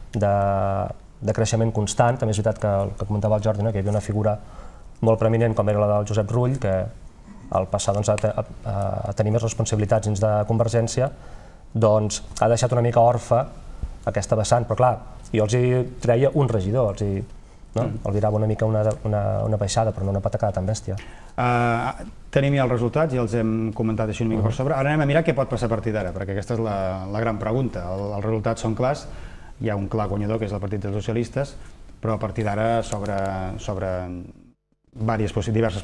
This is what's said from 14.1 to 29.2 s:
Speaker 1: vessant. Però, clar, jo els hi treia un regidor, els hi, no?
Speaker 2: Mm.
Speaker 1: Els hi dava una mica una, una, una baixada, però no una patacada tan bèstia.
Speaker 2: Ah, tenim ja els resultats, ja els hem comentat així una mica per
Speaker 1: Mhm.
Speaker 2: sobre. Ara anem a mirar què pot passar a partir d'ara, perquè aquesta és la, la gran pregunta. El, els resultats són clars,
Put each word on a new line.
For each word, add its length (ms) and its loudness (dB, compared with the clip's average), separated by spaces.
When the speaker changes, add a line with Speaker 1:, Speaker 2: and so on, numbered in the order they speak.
Speaker 1:
vessant. 320 4
Però, 80 2
clar, 160 4
jo 80 4
els 160 4
hi 240 4
treia 360 4
un 120 4
regidor, 440 0
els 80 -4
hi, 100 0
no? 80 2
Speaker 2:
Mm. 240 -4
Speaker 1:
Els 80 0
hi 80 2
dava 160 2
una 80 2
mica 200 0
una, 140 2
una, 140 0
una 120 0
baixada, 360 0
però 120 -2
no 80 0
una 80 -2
patacada 320 -2
tan 120 -2
bèstia. 280 -4
Speaker 2:
Ah, 540 0
tenim 260 2
ja 80 4
els 80 0
resultats, 420 2
ja 80 2
els 160 -2
hem 360 0
comentat 360 0
així 140 -2
una 80 0
mica 100 2
per 80 4
Speaker 1:
Mhm. 60 -4
Speaker 2:
sobre. 180 0
Ara 160 0
anem 140 2
a 20 2
mirar 160 4
què 120 2
pot 120 0
passar 220 -2
a 20 -2
partir 240 -2
d'ara, 160 -2
perquè 240 -6
aquesta 220 -4
és 20 -2
la, 480 -2
la 160 -4
gran 160 -2
pregunta. 540 -2
El, 100 -4
els 80 -4
resultats 420 0
són 80 0
clars, 300 -2